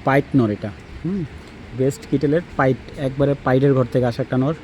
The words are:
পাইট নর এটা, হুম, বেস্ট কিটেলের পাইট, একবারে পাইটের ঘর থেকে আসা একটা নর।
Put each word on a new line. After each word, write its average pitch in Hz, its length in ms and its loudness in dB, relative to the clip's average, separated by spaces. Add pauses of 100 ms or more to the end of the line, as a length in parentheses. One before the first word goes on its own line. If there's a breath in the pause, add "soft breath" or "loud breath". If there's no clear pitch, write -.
পাইট 143 220 2 (100)
নর 117 140 4
এটা, 101 220 -6 (320)
হুম, 180 200 -4 (540)
বেস্ট 131 240 0 (100)
কিটেলের 147 300 2 (160)
পাইট, 135 220 2 (180)
একবারে 139 360 0 (100)
পাইটের 135 300 4
ঘর 131 200 4
থেকে 123 120 2
আসা 120 160 -2
একটা 127 160 -2
নর। 135 160 2 (100)